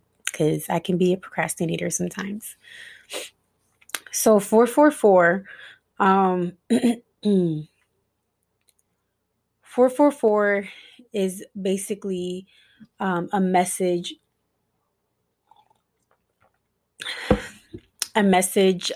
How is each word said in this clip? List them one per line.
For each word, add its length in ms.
'cause 360
I 120
can 180
be 140
a 40
procrastinator 760
sometimes. 640
So 280
four 280
four 260
four, 520
um, 540
<clears throat> 1000
four 280
four 220
four 560
is 320
basically, 880
um, 320
a 80
message, 760
a 80
message 720